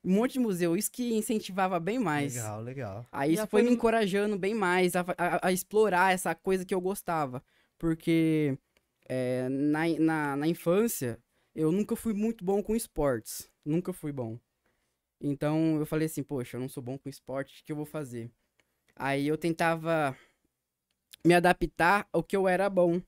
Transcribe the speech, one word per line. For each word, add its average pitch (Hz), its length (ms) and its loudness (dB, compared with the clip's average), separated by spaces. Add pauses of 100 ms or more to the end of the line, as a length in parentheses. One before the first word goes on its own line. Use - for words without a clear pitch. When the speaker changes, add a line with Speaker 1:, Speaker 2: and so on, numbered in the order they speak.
Speaker 1:
um 185 100 2
monte 233 200 2
de 262 60 -2
museu, 175 360 0
isso 214 140 -2
que 240 240 -4
incentivava 196 640 -2
bem 202 180 -2
mais. 147 360 0
Speaker 2:
Legal, 110 260 -8
legal. 120 500 -10
Speaker 1:
Aí 143 240 2
Speaker 3:
Já 214 80 0
Speaker 1:
isso 202 80 -6
foi 214 100 6
Speaker 3:
foi - 20 6
Speaker 1:
me 240 80 4
Speaker 3:
no 247 60 6
Speaker 1:
encorajando 214 640 2
bem 196 160 -2
mais 185 400 2
a, 180 60 2 (160)
a, 175 320 0
a 190 40 2
explorar 190 600 4
essa 185 220 0
coisa 190 300 -2
que 196 100 -2
eu 185 60 0
gostava. 165 640 -4 (360)
Porque, 160 800 2 (520)
é, 127 400 -2
na, 147 400 0 (100)
na, 156 380 2
na 147 100 -2
infância, 170 720 0 (360)
eu 156 180 2
nunca 208 240 0
fui 226 160 -4
muito 214 320 -4
bom 196 180 0
com 214 140 -2
esportes. - 760 -4 (140)
Nunca 175 300 -2
fui 151 180 -10
bom. 120 260 -8 (840)
Então, 151 540 0
eu 151 80 -2
falei 160 200 0
assim, 151 160 -6
"Poxa, 127 340 -6
eu 120 40 -6
não 127 80 -6
sou 135 140 -12
bom 127 160 -8
com - 100 -12
esporte, 135 540 -10
o - 20 -20
que 151 80 -10
eu 151 40 -6
vou 147 100 -8
fazer?" 120 440 -10 (640)
Aí 139 320 -2
eu 156 120 0
tentava 160 800 0 (1080)
me 165 100 6
adaptar 175 760 2
ao 165 100 0
que - 140 -4
eu 190 100 2
era 185 220 2
bom. 180 400 4